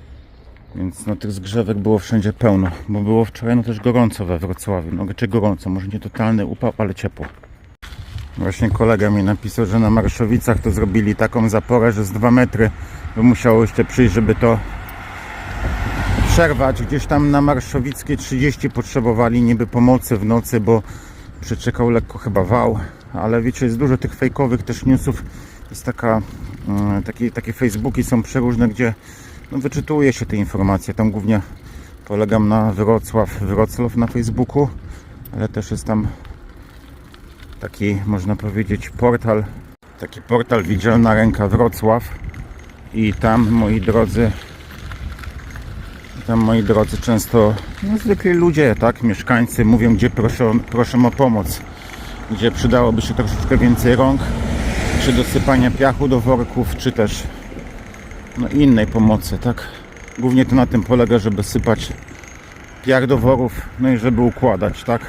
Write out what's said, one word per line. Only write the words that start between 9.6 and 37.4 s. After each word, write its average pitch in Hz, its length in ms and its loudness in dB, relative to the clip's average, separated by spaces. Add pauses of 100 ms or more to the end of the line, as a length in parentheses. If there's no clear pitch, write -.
że 101 120 0
na 110 120 4
Marszowicach 110 680 2
to 117 120 -2
zrobili 104 460 2
taką 110 320 2
zaporę, 113 440 2
że 104 120 0
z 95 80 -6
dwa 113 180 2
metry 117 400 4 (460)
by 113 60 0
musiało 117 400 6
jeszcze 113 220 0
przyjść, 120 300 2
żeby 110 200 2
to 117 240 2 (1700)
przerwać. 135 540 4
Gdzieś 131 240 -2
tam 147 240 2
na 143 100 4
Marszowickiej 143 760 0
trzydzieści 135 540 -2
potrzebowali 120 720 0
niby 117 240 2
pomocy 123 500 2
w 101 80 -2
nocy, 113 360 0
bo 110 220 4 (580)
przeczekał 120 500 -2
lekko 113 280 -2
chyba 98 260 -2
wał. 113 340 2 (340)
Ale 110 300 0
wiecie, 127 240 -2
jest 113 120 0
dużo 131 180 2
tych - 180 -4
fejkowych 127 480 0
też - 220 -6
newsów. 131 400 0 (460)
Jest - 140 -16
taka, 113 360 0 (480)
mm, 101 340 0
takie, 113 280 -4
takie 113 220 -8
Facebooki 117 520 -2
są 117 180 0
przeróżne, 120 460 0
gdzie, 113 260 -2 (580)
no, 135 60 -6
wyczytuje 143 540 0
się 120 140 -4
te 110 100 -6
informacje. 98 580 -2
Tam 110 160 0
głównie 104 300 0 (680)
polegam 107 400 2
na 107 240 2
Wrocław, 104 580 0 (100)
Wrocław 107 560 -2
na 117 100 2
Facebooku, 120 600 -2 (680)
ale 107 120 -2
też 107 220 -8
jest 107 140 -6
tam 107 220 0 (1500)